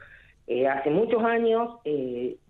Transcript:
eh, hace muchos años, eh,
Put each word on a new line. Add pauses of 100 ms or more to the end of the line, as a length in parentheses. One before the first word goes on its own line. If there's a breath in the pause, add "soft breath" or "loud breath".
(480 loud breath)
eh,
hace
muchos
años,
eh, (120)